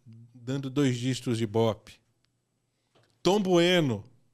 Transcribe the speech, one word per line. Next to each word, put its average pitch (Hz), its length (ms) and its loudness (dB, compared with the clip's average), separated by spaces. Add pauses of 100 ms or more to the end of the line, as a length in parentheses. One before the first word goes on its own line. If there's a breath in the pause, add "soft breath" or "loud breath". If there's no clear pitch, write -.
(340)
dando 135 360 -8
dois 131 280 0
dígitos 120 400 -4
de 113 60 -4
Ibope. 110 500 -2 (1300)
Tom 196 180 2
Bueno, 170 640 2 (300)